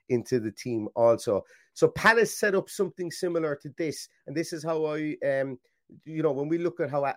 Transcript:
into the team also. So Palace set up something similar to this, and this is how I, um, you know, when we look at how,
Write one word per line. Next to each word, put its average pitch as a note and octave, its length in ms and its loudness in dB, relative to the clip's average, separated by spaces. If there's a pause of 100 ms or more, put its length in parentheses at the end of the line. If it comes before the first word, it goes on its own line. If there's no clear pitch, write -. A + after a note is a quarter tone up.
into B2 300 0
the A2 120 -4
team A2 440 -6
also. A2+ 480 2 (300)
So D#3+ 140 4
Palace A3 500 4
set G3+ 160 2
up F#3+ 160 0
something F3+ 400 -4
similar E3 540 -2
to D3+ 160 -14
this, D#3 280 -4 (200)
and C#3+ 100 -6
this E3 160 -4
is D3 100 -10
how D#3+ 220 0
I, D3+ 320 -4 (100)
um, C3+ 300 0 (480)
you D#3 180 -4
know, D#3 80 4
when C#3+ 160 -2
we E3+ 100 0
look E3+ 220 -2
at D3 100 0
how, C#3 280 0